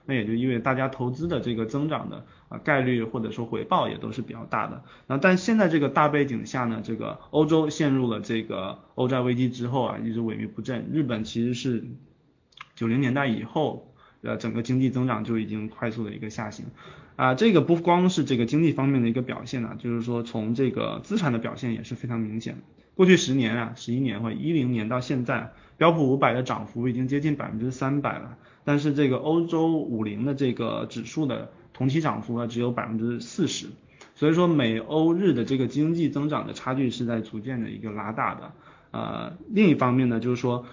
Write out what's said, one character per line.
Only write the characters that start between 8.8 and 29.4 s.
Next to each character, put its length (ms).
欧 100
债 140
危 160
机 120
之 200
后 160
啊， 140
一 140
直 60
萎 160
靡 140
不 120
振。 320
日 120
本 180
其 240
实 80
是 300
九 140
零 120
年 140
代 140
以 160
后， 500
呃， 140
整 160
个 100
经 180
济 100
增 160
长 180
就 140
已 80
经 220
快 220
速 140
的 80
一 60
个 120
下 200
行。 160
啊， 180
这 200
个 80
不 140
光 340
是 140
这 120
个 80
经 180
济 100
方 180
面 120
的 60
一 40
个 100
表 240
现 180
啊， 140
就 120
是 120
说 200
从 320
这 160
个 320
资 140
产 160
的 60
表 180
现 160
也 100
是 120
非 120
常 140
明 200
显 160
的。 40
过 120
去 100
十 180
年 220
啊， 180
十 200
一 60
年 220
或 80
者 60
一 160
零 180
年 200
到 100
现 240
在， 260
标 140
普 200
五 60
百 160
的 80
涨 240
幅 220
已 40
经 160
接 120
近 140
百 160
分 80
之 120
三 320
百 160
了， 180
但 140
是 140
这 160
个 80
欧 300